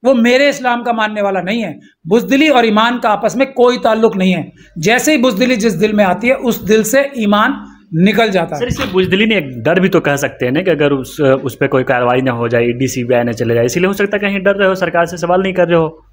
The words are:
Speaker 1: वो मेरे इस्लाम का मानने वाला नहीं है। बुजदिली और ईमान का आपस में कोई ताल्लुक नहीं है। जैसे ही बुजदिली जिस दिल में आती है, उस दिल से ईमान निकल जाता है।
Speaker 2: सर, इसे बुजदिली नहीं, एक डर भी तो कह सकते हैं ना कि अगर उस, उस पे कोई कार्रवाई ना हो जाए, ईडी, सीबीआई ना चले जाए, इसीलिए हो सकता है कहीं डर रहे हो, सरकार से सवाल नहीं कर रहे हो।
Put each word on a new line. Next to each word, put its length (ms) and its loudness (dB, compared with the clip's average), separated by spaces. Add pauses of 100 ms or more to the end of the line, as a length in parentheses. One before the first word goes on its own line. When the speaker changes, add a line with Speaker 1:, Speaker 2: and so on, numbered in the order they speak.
Speaker 1:
वो 100 4
मेरे 340 4
इस्लाम 340 -2
का 100 -2
मानने 300 -2
वाला 180 -2
नहीं 220 -4
है। 180 -10 (260)
बुजदिली 420 2
और 180 4
ईमान 320 2
का 120 0
आपस 260 0
में 160 -2
कोई 260 2
ताल्लुक 380 0
नहीं 160 2
है। 200 -6 (260)
जैसे 340 2
ही 60 2
बुजदिली 380 0
जिस 160 0
दिल 200 0
में 120 2
आती 240 0
है, 60 4
उस 280 -4
दिल 200 2
से 340 0
ईमान 500 0 (280)
निकल 360 2
जाता 260 -2
है। 40 -6
Speaker 2:
सर, 80 -4
इसे 240 -6
बुजदिली 340 0
नहीं, 120 0
एक 240 -8
डर 180 2
भी 80 2
तो 120 2
कह 160 0
सकते 300 -4
हैं 60 -2
ना 100 0
कि 80 0
अगर 220 2
उस, 280 -6
उस 360 0
पे 100 0
कोई 180 0
कार्रवाई 360 0
ना 100 0
हो 180 -4
जाए, 160 2
ईडी, 240 -2
सीबीआई 360 0
ना 80 -4
चले 220 -2
जाए, 120 2
इसीलिए 200 0
हो 60 0
सकता 240 -2
है 40 -2
कहीं 200 -4
डर 140 2
रहे 140 0
हो, 60 0
सरकार 320 0
से 100 -10
सवाल 260 0
नहीं 120 -4
कर 140 2
रहे 100 2
हो। 340 -4